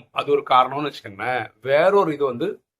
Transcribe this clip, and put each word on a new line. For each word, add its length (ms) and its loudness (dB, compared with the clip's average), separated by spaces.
அது 200 -6
ஒரு 120 2
காரணம்னு 460 2
வச்சுக்கோங்களேன். 560 -8
வேறொரு 520 4
இது 120 -4
வந்து 220 -4